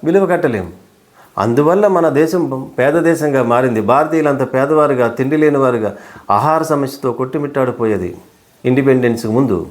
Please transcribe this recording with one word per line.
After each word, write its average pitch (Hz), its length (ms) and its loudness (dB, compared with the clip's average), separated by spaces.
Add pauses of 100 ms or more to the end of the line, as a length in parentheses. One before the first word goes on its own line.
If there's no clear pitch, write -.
విలువ 185 220 2
కట్టలేం. 123 460 -2 (640)
అందువల్ల 147 480 2
మన 175 220 2
దేశం 147 680 -2
పేద 135 140 2
దేశంగా 156 500 0
మారింది. 120 380 2
భారతీయులంతా 143 640 0
పేదవారుగా, 135 640 0
తిండి 135 280 -2
లేని 151 220 2
వారుగా, 117 380 0 (340)
ఆహార 151 320 2
సమస్యతో 139 500 -4
కొట్టుమిట్టాడిపోయేది 123 1040 -4 (480)
ఇండిపెండెన్స్కి 127 640 2
ముందు. 107 420 0